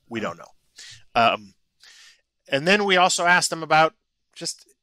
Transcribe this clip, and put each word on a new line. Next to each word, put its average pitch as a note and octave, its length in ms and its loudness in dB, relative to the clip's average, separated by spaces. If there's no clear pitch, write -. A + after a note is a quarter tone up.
We A3+ 120 -8
don't F3+ 180 -8
know. - 140 -20
Um, G#2 400 -2
and C#3 180 -4
then G#3 180 2
we G3 120 2
also F3+ 300 0
asked F3 240 2
them E3 120 -10
about D#3 320 2
just - 320 -12